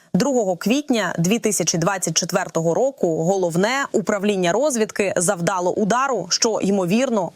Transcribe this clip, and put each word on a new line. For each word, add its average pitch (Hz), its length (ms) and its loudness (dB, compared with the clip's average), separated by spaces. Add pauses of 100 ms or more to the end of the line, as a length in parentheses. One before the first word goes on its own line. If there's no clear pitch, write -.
(140)
Другого 214 420 2
квітня 226 640 0
дві 185 200 2
тисячі 185 400 0
двадцять 180 380 -2
четвертого 175 580 0
року 175 500 0
головне 190 680 0
управління 196 600 0
розвідки 220 640 0
завдало 180 560 0
удару, 220 580 0
що, - 320 0
ймовірно, 196 720 0